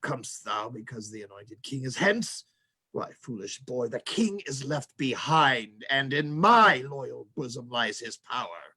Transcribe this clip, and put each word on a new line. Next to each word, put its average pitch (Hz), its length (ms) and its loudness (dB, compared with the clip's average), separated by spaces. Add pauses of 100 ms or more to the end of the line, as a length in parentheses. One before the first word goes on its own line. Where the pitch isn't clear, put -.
Comest 120 440 -6
thou 107 240 -4
because 113 420 -12
the 107 120 -12
anointed 104 400 -18
king 135 220 -6
is 127 120 -6
hence? 202 480 0 (480)
Why, - 180 -6 (100)
foolish 104 400 -10
boy, 123 280 -4
the 117 120 -6
king 202 460 0
is 139 180 -6
left 139 320 -6
behind, 127 960 2
and 135 220 2
in 151 260 0
my 196 500 8
loyal 139 480 -10
bosom 123 320 -8
lies 117 300 0
his 113 180 -10
power. 120 320 -6 (280)